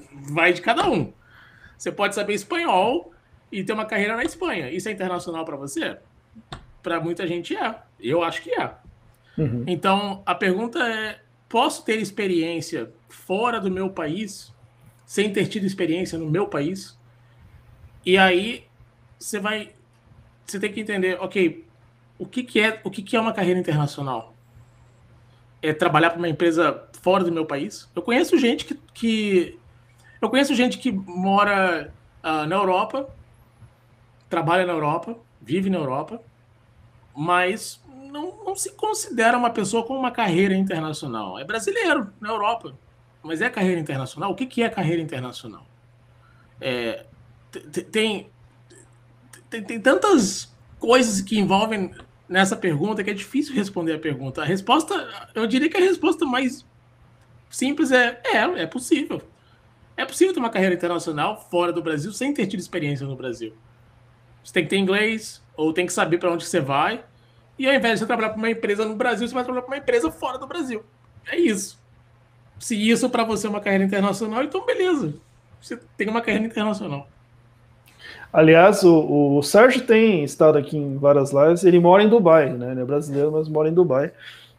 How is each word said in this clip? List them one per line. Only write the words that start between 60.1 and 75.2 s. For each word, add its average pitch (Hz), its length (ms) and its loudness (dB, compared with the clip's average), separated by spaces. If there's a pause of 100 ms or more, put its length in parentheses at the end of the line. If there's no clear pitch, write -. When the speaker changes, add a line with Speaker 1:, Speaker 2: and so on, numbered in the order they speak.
Speaker 1:
ter 320 60 -4
uma 240 100 -2
carreira 190 260 2
internacional 175 760 -4
fora 175 220 2
do 165 100 -4
Brasil 156 300 -4
sem 277 220 -4
ter 233 140 -2
tido 196 120 -6
experiência 143 480 -6
no 135 80 -8
Brasil. 117 380 -10 (920)
Você - 100 -20
tem 180 100 2
que 151 60 -8
ter 196 80 0
inglês, 208 640 -2 (140)
ou 160 180 0
tem 175 120 0
que 175 80 -6
saber 175 240 0
pra 175 140 0
onde 170 140 -4
você 185 140 -2
vai, 151 440 -2 (540)
e 262 100 -2
ao 269 60 4
invés 226 200 2
de 196 60 0
você 214 60 -2
trabalhar 220 240 0
pra 214 80 -8
uma 220 120 -2
empresa 220 360 -2
no 214 100 -6
Brasil, 233 320 0
você 240 60 -8
vai 254 100 -2
trabalhar 247 200 -4
pra 247 100 -10
uma 285 80 -6
empresa 240 300 2
fora 262 260 -6
do 262 80 -12
Brasil. 254 380 -6 (420)
É - 120 -8
isso. 220 420 0 (800)
Se - 160 -6
isso 226 340 2
pra 233 140 0
você 220 240 -4
é - 20 -2
uma 208 120 -4
carreira 196 220 2
internacional, 202 600 0
então 311 220 -6
beleza. 311 500 0 (460)